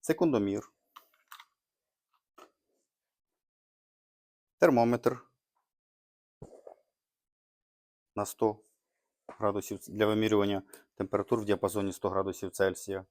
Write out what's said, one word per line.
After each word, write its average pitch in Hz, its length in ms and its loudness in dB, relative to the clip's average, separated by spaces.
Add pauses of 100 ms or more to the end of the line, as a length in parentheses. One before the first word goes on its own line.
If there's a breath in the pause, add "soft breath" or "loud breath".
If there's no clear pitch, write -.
секундомір, 113 680 0 (3750)
термометр 120 680 2 (3000)
на 101 100 -4
сто 107 340 -2 (680)
градусів 101 520 -4
ц-, - 120 -16
для 104 140 2
вимірювання 107 560 2 (340 loud breath)
температур 101 460 -2
в 104 40 -8
діапазоні 98 480 -2
сто - 160 -4
градусів 95 420 -4
Цельсія 95 600 -2